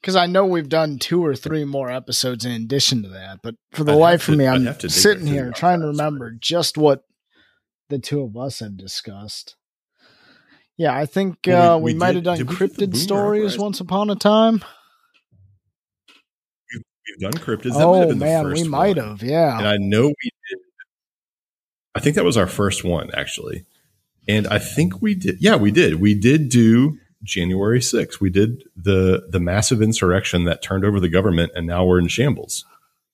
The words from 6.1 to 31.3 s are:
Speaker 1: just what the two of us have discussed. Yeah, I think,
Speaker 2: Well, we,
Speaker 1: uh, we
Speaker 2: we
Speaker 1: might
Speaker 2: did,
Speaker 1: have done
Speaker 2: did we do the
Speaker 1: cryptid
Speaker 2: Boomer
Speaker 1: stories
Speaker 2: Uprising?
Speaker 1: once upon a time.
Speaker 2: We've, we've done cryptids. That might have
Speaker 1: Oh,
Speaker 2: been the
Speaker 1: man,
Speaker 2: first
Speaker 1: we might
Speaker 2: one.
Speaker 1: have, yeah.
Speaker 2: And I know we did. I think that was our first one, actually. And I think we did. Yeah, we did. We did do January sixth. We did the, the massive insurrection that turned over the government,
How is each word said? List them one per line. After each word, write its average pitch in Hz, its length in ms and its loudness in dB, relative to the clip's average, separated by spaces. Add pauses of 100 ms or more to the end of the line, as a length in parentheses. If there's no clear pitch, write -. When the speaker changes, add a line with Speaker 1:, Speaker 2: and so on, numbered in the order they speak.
Speaker 1:
just 165 380 -2
what 147 260 4 (880)
the 139 100 -6
two 143 220 -6
of 113 160 -10
us 131 220 -10
have 104 180 -12
discussed. 101 800 -16 (1200)
Yeah, 147 180 0
I 147 120 -2
think, 190 380 -4
Speaker 2:
Well, 175 340 6
we, 160 40 -2
Speaker 1:
uh, - 20 -4
we 160 80 0
Speaker 2:
we 160 60 -4
Speaker 1:
might 175 140 2
Speaker 2:
did, - 20 0
Speaker 1:
have 175 80 -4
done 175 140 -2
Speaker 2:
did 143 120 -4
we 180 60 -6
do 190 120 0
the - 60 -6
Speaker 1:
cryptid 196 180 -4
Speaker 2:
Boomer - 120 -6
Speaker 1:
stories 202 400 0
Speaker 2:
Uprising? 196 180 -4
Speaker 1:
once 202 200 -4
upon 190 280 -2
a 196 60 0
time. 220 480 4 (2000)
Speaker 2:
We've, 117 100 -16 (260)
we've - 100 -20 (120)
done - 20 -4 (100)
cryptids. 120 340 -4
That 156 100 6
might 185 100 6
have 175 80 6
Speaker 1:
Oh, - 20 2
Speaker 2:
been 147 120 0
the 143 60 -2
Speaker 1:
man, 160 200 2
Speaker 2:
first 160 180 -2
Speaker 1:
we 160 60 -4
might 170 280 0
Speaker 2:
one. 113 100 -6
Speaker 1:
have, 107 160 -12
yeah. 143 340 0
Speaker 2:
And 104 100 -2
I 104 100 2
know 104 300 2
we 147 60 0 (360)
did. - 100 -12 (1400)
I 113 40 -4
think 147 160 0
that 202 80 2
was 151 140 2
our 90 100 2
first 101 380 -4
one, 85 280 -2
actually. - 520 -10 (640)
And 107 180 0
I 104 120 -2
think - 420 -2
we 208 140 0
did. - 260 -6
Yeah, 208 160 4
we 104 140 2
did. 104 240 2
We 101 180 2
did 127 360 2
do 120 500 4 (240)
January 98 580 -2
sixth. - 400 -4
We 98 80 2
did 113 340 2 (120)
the, 92 560 2
the 92 80 -2
massive 101 420 0
insurrection 95 640 0
that 87 180 -2
turned 95 240 -4
over 101 140 0
the 87 100 0
government, 85 460 0